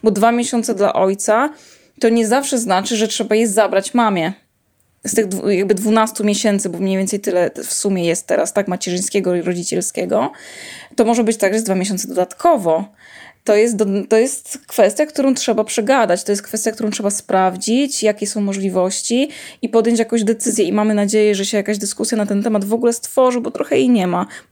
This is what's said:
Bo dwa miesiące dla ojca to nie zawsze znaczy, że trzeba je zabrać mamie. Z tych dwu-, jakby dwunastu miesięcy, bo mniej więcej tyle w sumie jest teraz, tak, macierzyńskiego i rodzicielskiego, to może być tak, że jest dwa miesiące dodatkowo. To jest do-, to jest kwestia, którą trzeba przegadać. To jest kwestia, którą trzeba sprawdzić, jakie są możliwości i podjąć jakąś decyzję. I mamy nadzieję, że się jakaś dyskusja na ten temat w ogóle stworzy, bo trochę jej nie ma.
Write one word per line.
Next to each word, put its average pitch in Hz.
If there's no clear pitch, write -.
Bo 220
dwa 214
miesiące 240
dla 196
ojca 214
to 233
nie 226
zawsze 208
znaczy, 202
że 220
trzeba 208
je 220
zabrać 196
mamie. 196
Z -
tych 208
dwu-, 190
jakby 196
dwunastu 220
miesięcy, 202
bo 170
mniej 190
więcej 190
tyle 180
w -
sumie 190
jest 170
teraz, -
tak, 202
macierzyńskiego 180
i 175
rodzicielskiego, 180
to 233
może 233
być 220
tak, 196
że -
jest 220
dwa 190
miesiące 185
dodatkowo. 180
To 214
jest 220
do-, 208
to 220
jest -
kwestia, 214
którą 269
trzeba 220
przegadać. 226
To 208
jest 202
kwestia, 226
którą 214
trzeba 208
sprawdzić, 196
jakie 208
są 208
możliwości 196
i 240
podjąć 226
jakąś 226
decyzję. 214
I 170
mamy 214
nadzieję, 208
że 196
się 202
jakaś 208
dyskusja 214
na 208
ten 202
temat 214
w 202
ogóle 233
stworzy, 247
bo 233
trochę -
jej 262
nie 202
ma. 180